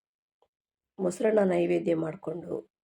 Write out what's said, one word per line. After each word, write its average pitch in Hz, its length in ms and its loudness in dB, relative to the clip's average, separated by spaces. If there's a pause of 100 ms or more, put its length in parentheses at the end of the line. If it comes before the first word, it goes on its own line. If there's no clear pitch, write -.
(1000)
ಮೊಸರನ್ನ 214 380 2
ನೈವೇದ್ಯ 175 560 2
ಮಾಡ್ಕೊಂಡು 165 760 -6 (140)